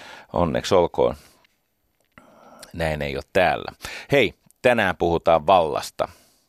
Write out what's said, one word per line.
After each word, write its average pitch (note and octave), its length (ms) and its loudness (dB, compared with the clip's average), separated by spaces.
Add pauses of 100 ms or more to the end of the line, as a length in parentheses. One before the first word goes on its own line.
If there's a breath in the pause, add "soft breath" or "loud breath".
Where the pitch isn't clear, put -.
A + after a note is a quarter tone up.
(320 loud breath)
Onneksi E2 420 -2
olkoon. C#2 400 2 (1600 loud breath)
Näin D2+ 300 -4
ei C#2+ 140 -6
ole C2+ 160 -10
täällä. D2+ 400 0 (400 loud breath)
Hei, A#2+ 220 2 (300)
tänään A2 320 2
puhutaan E2 500 2
vallasta. E2 640 0 (400 soft breath)